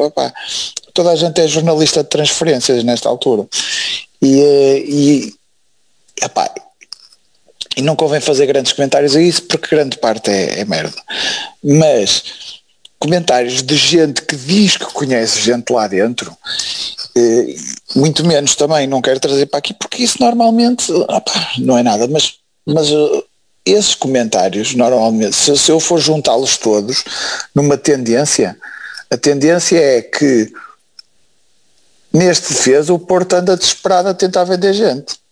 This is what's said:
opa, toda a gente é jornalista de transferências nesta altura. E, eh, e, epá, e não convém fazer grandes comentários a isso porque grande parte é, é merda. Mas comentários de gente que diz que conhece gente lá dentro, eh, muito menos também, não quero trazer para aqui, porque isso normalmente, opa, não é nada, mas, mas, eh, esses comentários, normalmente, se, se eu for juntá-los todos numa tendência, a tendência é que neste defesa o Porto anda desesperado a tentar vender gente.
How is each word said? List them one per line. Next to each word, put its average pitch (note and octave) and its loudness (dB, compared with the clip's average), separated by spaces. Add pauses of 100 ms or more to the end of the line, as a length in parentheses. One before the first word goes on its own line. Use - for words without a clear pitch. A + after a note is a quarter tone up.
opa, C3 -2 (600)
toda F3 2
a D#3+ 2
gente E3 0
é E3 4
jornalista D#3 0
de C#3+ -8
transferências C#3 0
nesta A#2+ 0
altura. A2+ 0 (720)
E, C3+ 4
eh, C#3 4
e, C#3+ 2 (840)
epá, - -4 (1200)
e B2+ -2
não D3+ 2
convém D3 0
fazer C#3 2
grandes C3+ 2
comentários C#3+ 0
a D#3+ 4
isso E3+ 2
porque - -2
grande C#3 0
parte A2 -2
é, F#2+ -2
é G#2 -6
merda. D#2 -6 (640)
Mas C#3+ 0 (400)
comentários B2+ 0
de C#3 -2
gente D3+ 2
que - -8
diz E3+ 2
que - -8
conhece B2 -2
gente A#2+ -2
lá A2+ 0
dentro, G2+ -2 (800)
eh, A#2+ 2 (400)
muito D3+ 0
menos C#3+ 0
também, D3 0
não C3+ -2
quero C3 0
trazer C#3 0
para C#3+ -4
aqui, - -8
porque - -10
isso A#3+ -2
normalmente, A#3+ 2
opa, - -2
não B2+ 2
é A#2+ 2
nada, A2+ 0
mas, D3+ -2 (280)
mas, D3+ 0
eh, D3+ 2 (400)
esses G3+ 2
comentários, A2 -2
normalmente, A2+ 2
se, C#3+ 2
se - 2
eu D#3+ 4
for E3 0
juntá-los C#3 0
todos G#2+ -2 (500)
numa C#3+ 2
tendência, B2+ 0 (520)
a B2 -2
tendência D#3 2
é C3+ 4
que B2 0 (1600)
neste E3+ 2
defesa D3 2
o F3 2
Porto F3+ 0
anda F3+ 2
desesperado F#3 0
a F#3+ 0
tentar F#3 0
vender F#3 0
gente. E3+ -2 (160)